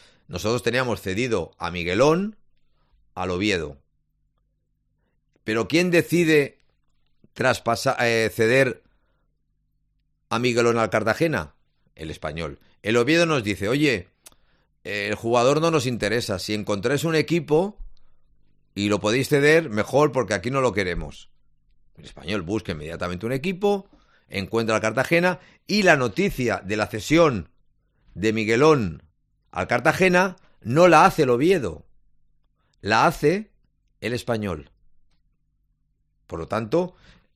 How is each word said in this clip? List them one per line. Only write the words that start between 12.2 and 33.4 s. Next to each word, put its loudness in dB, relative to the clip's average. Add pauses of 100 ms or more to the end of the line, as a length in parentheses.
El 0
Oviedo 2
nos -2
dice, -4
"Oye, -2 (760)
eh, -6
el -4
jugador 2
no 0
nos 0
interesa. -2
Si -6
encontráis -2
un -2
equipo 0 (960)
y -2
lo 0
podéis 0
ceder, 4
mejor, 2
porque -2
aquí -4
no -2
lo 0
queremos". -6 (680)
El -20
Español -6
busca -4
inmediatamente -8
un -4
equipo, -2 (380)
encuentra -2
al -2
Cartagena, 0 (260)
y 0
la 6
noticia -2
de -4
la 0
cesión 0 (640)
de 0
Miguelón 2 (480)
al -4
Cartagena 2 (260)
no 4
la 8
hace 4
el 2
Oviedo, 0 (960)
la 2
hace 0 (500)